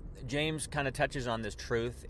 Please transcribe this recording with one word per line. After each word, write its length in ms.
James 420
kinda 240
touches 340
on 160
this 140
truth 540